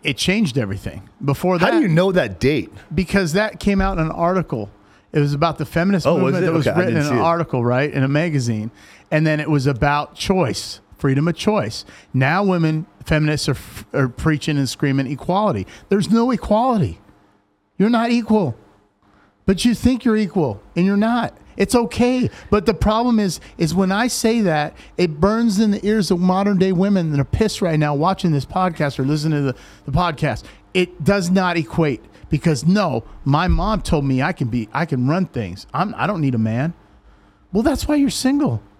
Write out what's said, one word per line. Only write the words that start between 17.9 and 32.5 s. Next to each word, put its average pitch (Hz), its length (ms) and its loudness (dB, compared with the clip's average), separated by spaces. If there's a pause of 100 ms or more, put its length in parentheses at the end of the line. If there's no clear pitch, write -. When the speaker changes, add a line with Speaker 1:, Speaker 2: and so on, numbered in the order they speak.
Speaker 1:
not 233 180 0
equal. 214 460 0 (920)
But 190 200 0
you 240 100 4
think 247 300 0
you're 220 120 4
equal, 156 460 -2 (120)
and 175 100 2
you're 196 120 2
not. 226 400 0 (200)
It's 202 180 0
okay. 247 540 2 (200)
But 202 160 2
the 226 80 4
problem 220 460 2
is, 196 220 -2 (160)
is 165 180 -2
when 190 160 2
I 220 160 0
say 233 340 0
that, 156 340 0 (220)
it 160 220 0
burns 214 400 2
in 220 120 4
the 202 140 -2
ears 208 240 2
of 180 120 2
modern 190 360 2
day 190 140 2
women 185 400 2
that 143 80 0
are 135 60 0
pissed - 360 -2
right 165 160 0
now 147 160 0
watching 170 380 0
this 139 140 0
podcast 170 520 -2
or 135 60 -2
listening 151 360 0
to 135 120 0
the, 127 40 -6 (300)
the 143 60 -8
podcast. 156 520 -2 (300)
It 180 300 -2
does 185 260 2
not 180 280 2
equate 151 440 -2 (280)
because, 151 360 0